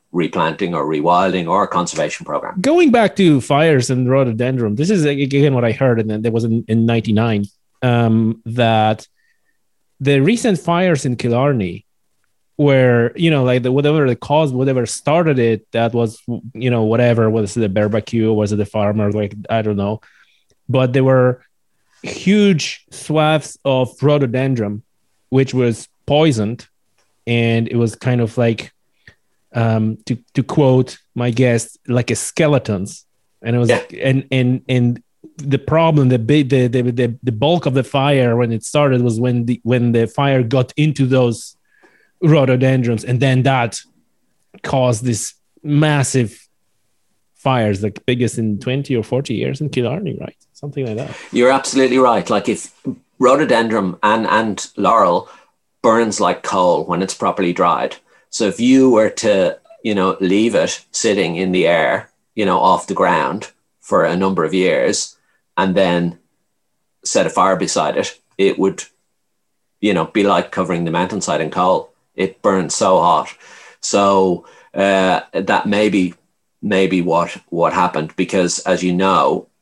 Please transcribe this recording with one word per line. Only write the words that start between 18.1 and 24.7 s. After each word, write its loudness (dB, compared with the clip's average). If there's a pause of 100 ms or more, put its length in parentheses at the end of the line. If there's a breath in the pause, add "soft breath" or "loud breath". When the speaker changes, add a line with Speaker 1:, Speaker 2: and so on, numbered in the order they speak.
Speaker 2:
was 0
it -2
the 0
farmer, 0
like, -4 (140)
I 0
don't -2
know. -4 (680 soft breath)
But 0
there 2
were 2 (580)
huge 0
swaths -2
of -2
rhododendron, 0 (480)